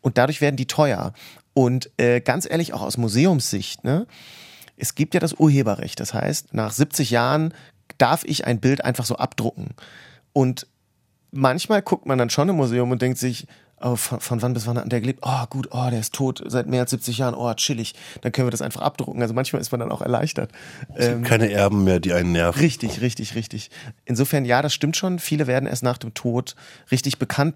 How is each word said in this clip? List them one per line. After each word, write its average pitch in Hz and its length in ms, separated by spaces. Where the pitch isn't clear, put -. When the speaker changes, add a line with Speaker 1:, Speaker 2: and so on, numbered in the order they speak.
Speaker 1:
und 123 160
dadurch 135 240
werden 143 140
die 127 100
teuer. 135 480
Und, 127 440
äh, 120 220
ganz 127 300
ehrlich, 160 240
auch - 80
aus - 160
Museumssicht, 117 880
ne? 160 240
Es - 200
gibt - 180
ja 180 60
das 165 140
Urheberrecht. 139 640
Das - 160
heißt, - 400
nach 110 160
siebzig 135 400
Jahren 139 420
darf 135 260
ich - 220
ein 120 120
Bild 131 240
einfach 123 220
so - 120
abdrucken. - 520
Und 127 320
manchmal 147 520
guckt - 240
man 131 100
dann 120 140
schon 151 180
im - 60
Museum 123 340
und 127 100
denkt 123 200
sich, 123 260
„Oh, 123 180
von, - 220
von 120 220
wann 123 120
bis 113 120
wann 120 120
hat - 80
denn - 40
der 117 120
gelebt? 131 220
Oh, 127 260
gut, 135 220
oh, 123 200
der 117 80
ist - 140
tot 131 340
seit 123 200
mehr 127 140
als 123 100
siebzig 120 280
Jahren. 123 160
Oh, 120 180
chillig. 113 400
Dann 120 100
können 127 160
wir 117 40
das 117 100
einfach - 200
abdrucken.“ - 400
Also 113 120
manchmal 131 280
ist 113 100
man 123 80
dann 110 120
auch - 100
erleichtert. - 500
Speaker 2:
Es 120 120
gibt 120 100
Speaker 1:
Ähm, 117 60
Speaker 2:
keine 113 280
Erben 101 320
mehr, 92 160
die 87 140
einen 87 180
nerven. 85 280
Speaker 1:
Richtig, 120 420
richtig, - 0
richtig, 113 340
richtig. 110 340
Insofern, 131 400
ja, 120 160
das 143 120
stimmt 151 220
schon. 180 240
Viele 147 280
werden 127 200
erst 127 160
nach 123 140
dem 117 160
Tod 123 420
richtig 131 280
bekannt. 143 360